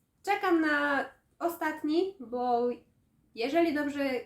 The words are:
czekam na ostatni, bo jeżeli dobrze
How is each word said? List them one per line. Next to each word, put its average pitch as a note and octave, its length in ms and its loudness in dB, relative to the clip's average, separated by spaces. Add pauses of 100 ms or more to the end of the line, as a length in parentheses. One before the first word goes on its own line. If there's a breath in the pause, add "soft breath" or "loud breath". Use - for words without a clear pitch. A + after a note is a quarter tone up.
(240)
czekam F#4+ 380 2
na D4 440 0 (340)
ostatni, D#4+ 800 -2
bo B3 500 0 (640)
jeżeli C#4+ 380 2
dobrze C#4+ 360 -2 (160)